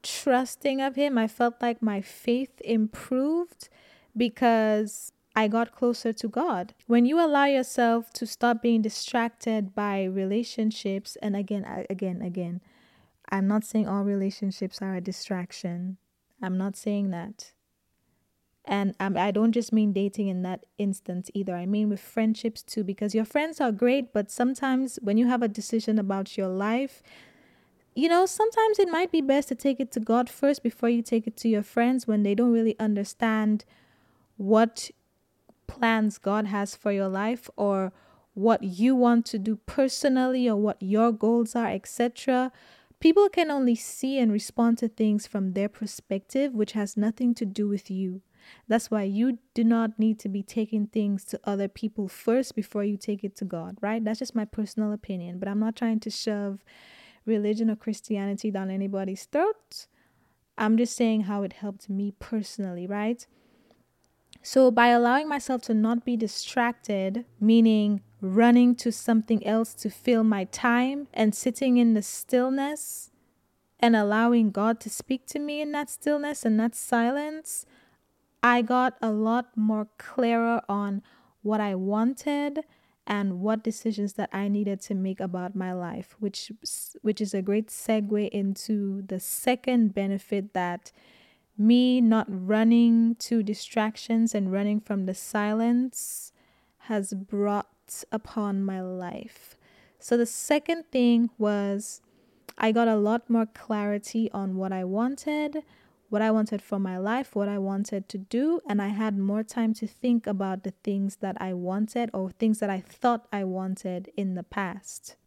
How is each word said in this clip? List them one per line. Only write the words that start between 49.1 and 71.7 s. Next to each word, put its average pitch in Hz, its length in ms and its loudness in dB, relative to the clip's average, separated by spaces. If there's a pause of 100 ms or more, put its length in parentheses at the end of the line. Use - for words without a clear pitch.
do 233 80 0
not 226 380 2
need 220 180 2
to 208 100 -8
be 196 140 -6
taking 214 460 -4
things 202 380 -2
to - 180 -8
other 196 240 -2
people 208 400 -6
first - 480 -2
before 208 260 -4
you 202 140 -2
take 202 260 -6
it 196 140 -10
to - 80 -8
God, 180 360 -8
right? 220 240 -2
That's 214 140 -2
just - 160 -8
my 214 100 -2
personal 214 460 -4
opinion, 180 480 -8
but 190 100 -6
I'm 202 120 -2
not 220 160 -2
trying 226 240 0
to 220 100 -8
shove 202 540 -6 (600)
religion 214 460 0
or 214 60 -2
Christianity 202 720 -4
down 190 180 -4
anybody's 196 580 -4
throat. - 600 -2 (720)
I'm 220 200 2
just 233 200 0
saying 220 260 2
how 202 220 -2
it 185 80 -6
helped 202 360 -12
me 202 300 -4
personally, 185 720 -6
right? 214 360 -4 (1200)
So 262 300 6
by 233 160 6
allowing 240 400 4
myself 262 340 -4
to 226 120 -2
not 220 300 2
be 240 120 -2
distracted, 220 1080 -4 (140)
meaning 214 600 6 (200)
running 240 540 6
to 240 160 -2
something 220 560 0
else 220 280 0
to - 160 -6
fill 226 340 2
my 202 200 2
time 254 680 0
and 214 220 2
sitting 254 420 2